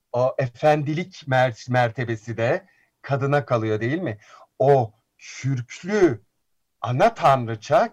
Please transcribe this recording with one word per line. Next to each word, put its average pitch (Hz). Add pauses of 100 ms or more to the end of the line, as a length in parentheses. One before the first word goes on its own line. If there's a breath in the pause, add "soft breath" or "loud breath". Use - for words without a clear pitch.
(120)
o 127
efendilik 151
mer-, 127
mertebesi 117
de 131 (360)
kadına 139
kalıyor 110
değil 127
mi? 117 (420 soft breath)
O 131 (260)
kürklü 139 (600)
ana 147
tanrıça 135